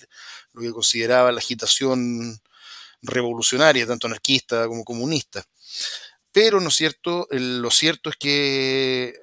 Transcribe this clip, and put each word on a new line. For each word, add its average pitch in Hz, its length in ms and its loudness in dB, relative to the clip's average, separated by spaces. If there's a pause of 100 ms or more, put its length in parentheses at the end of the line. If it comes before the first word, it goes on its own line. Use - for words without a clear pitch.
(520)
lo 117 100 -14
que 117 100 -6
consideraba 117 600 4
la 117 80 -2
agitación 117 960 -2 (640)
revolucionaria, 123 880 2
tanto 120 200 -4
anarquista 117 600 0
como 117 160 -8
comunista. 120 600 -6 (880)
Pero, 208 280 4
¿no 170 100 -2
es - 60 2
cierto? 170 560 -2
El, 127 300 -2
lo 120 100 -2
cierto 156 380 0
es 147 80 -10
que, 135 1040 0